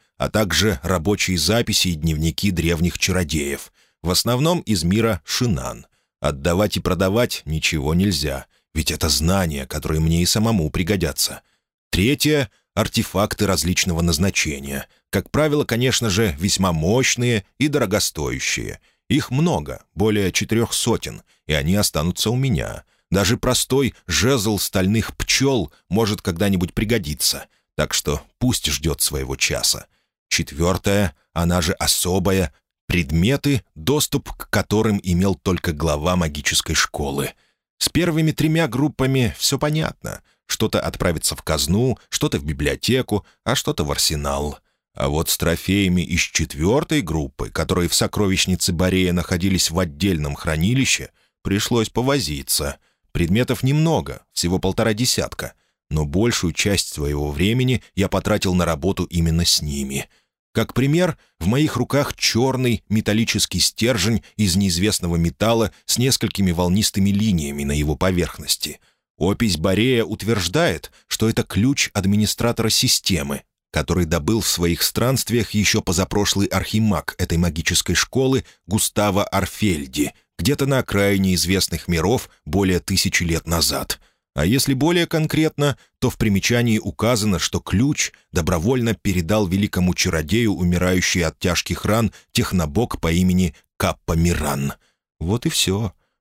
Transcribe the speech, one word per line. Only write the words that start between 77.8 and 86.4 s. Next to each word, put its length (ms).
школы 500
Густаво 580
Арфельди, 880
где-то 280
на 140
окраине 540
известных 540
миров 400
более 360
тысячи 420
лет 240
назад. 540
А 120
если 260
более 340
конкретно, 720
то 100
в 80
примечании 600